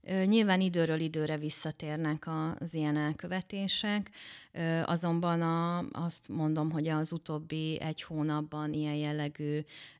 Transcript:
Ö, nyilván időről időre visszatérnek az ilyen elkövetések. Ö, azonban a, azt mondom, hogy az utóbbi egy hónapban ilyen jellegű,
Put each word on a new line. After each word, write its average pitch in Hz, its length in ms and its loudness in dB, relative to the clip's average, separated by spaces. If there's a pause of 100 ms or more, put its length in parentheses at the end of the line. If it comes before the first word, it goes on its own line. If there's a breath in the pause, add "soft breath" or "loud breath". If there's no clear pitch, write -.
Ö, 190 180 2
nyilván 202 360 6
időről 165 400 4
időre 156 360 0
visszatérnek 156 880 -2
az 160 480 -4
ilyen 151 220 2
elkövetések. 190 1120 -2 (420 loud breath)
Ö, 165 320 2
azonban 170 580 2
a, 170 420 2 (200)
azt - 240 -6
mondom, 156 420 0
hogy 156 180 0
az 156 240 0
utóbbi 156 680 -4
egy - 220 -6
hónapban 151 680 -2
ilyen 151 220 0
jellegű, 151 680 -2 (400 loud breath)